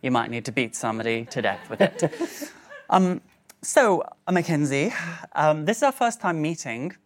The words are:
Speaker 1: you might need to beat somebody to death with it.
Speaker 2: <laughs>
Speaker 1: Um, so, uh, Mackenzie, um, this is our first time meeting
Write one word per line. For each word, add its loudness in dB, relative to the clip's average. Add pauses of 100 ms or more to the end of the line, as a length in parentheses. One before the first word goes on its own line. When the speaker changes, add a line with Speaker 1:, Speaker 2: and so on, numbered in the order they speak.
Speaker 1:
you -2
might 2
need -6
to -8
beat -2
somebody -2
to -6
death -2
with -2
it. 2
Speaker 2:
<laughs> -8 (360)
Speaker 1:
Um, 4 (420)
so, 4 (240)
uh, 0
Mackenzie, 2 (420)
um, 2
this 0
is -6
our 4
first -2
time 0
meeting -4 (120)